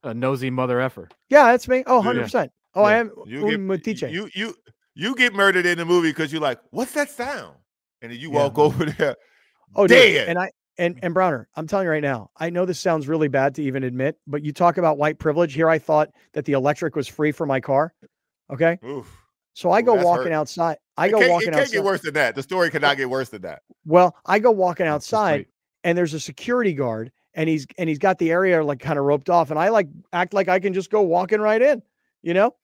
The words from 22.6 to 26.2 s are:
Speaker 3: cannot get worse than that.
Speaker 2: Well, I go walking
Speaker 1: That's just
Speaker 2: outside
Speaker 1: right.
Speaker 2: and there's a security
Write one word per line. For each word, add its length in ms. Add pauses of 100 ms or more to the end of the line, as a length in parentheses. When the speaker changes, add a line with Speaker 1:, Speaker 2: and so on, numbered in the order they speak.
Speaker 3:
cannot 280
get 120
worse 200
than 120
that. 220 (220)
Speaker 2:
Well, 300 (120)
I 100
go 140
walking 340
Speaker 1:
That's 200
just 100
Speaker 2:
outside 180
Speaker 1:
right. 140 (360)
Speaker 2:
and 140
there's 160
a 60
security 540